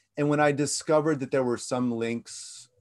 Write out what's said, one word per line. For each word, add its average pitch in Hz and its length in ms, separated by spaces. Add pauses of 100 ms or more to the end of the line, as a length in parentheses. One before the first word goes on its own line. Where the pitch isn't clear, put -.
(180)
and 147 100
when 147 100
I 147 140
discovered 147 680
that 127 100
there 131 140
were 120 120
some 123 340
links 117 800 (120)